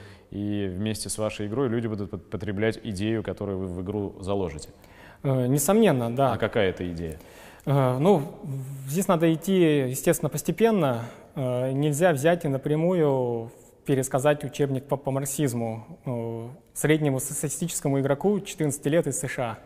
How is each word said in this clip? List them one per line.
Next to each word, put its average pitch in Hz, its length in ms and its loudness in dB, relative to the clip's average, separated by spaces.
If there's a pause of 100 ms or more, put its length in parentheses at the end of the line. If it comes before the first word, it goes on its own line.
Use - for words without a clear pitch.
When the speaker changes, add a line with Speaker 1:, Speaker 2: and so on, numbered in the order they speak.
(300)
Speaker 1:
и 101 440 -4
вместе 107 360 -4
с - 80 -8
вашей 107 280 -4
игрой 120 220 -2
люди 113 200 -2
будут 104 220 -6
пот-, 92 200 -12
потреблять 104 520 -2
идею, 107 400 -2
которую 98 360 -4
вы 95 80 -4
в 90 160 -6
игру 98 360 -4
заложите? 90 520 -4 (520)
Speaker 2:
Э, 131 240 0
несомненно, 147 640 4
да. 127 220 2
Speaker 1:
А 107 60 -2
какая 104 320 2
это 87 200 -4
идея? 82 280 -8 (480)
Speaker 2:
Э, 135 320 2
ну, 165 240 4 (200)
в-, 135 460 -10
здесь 175 200 -2
надо 165 220 4
идти, 156 600 4
естественно, 147 400 0
постепенно. 160 720 2 (300)
Э, 127 360 0
нельзя 147 420 4
взять 160 340 2
и - 20 0
напрямую 135 1000 0 (340)
пересказать 139 580 2
учебник 135 420 -2
по, 143 120 -2
по 160 160 -4
марксизму, 120 720 -2 (220)
э, 117 420 -6 (260)
среднему 147 460 2
с-, - 120 -8
статистическому 143 680 -2
игроку 143 400 2
четырнадцати - 480 -4
лет 156 180 2
из 135 140 -4
С 135 80 -6
Ш - 140 -6
А. 110 240 -6